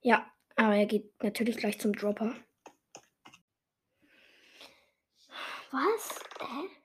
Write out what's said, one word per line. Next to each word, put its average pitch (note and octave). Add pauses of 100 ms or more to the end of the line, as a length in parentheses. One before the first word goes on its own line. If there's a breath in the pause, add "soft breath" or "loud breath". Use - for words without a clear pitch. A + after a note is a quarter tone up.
Ja, - (220)
aber G#3+
er G#3
geht -
natürlich G#3+
gleich G#3
zum G#3+
Dropper. G#3 (3500 loud breath)
Was? E4 (200)
Hä? D4 (160)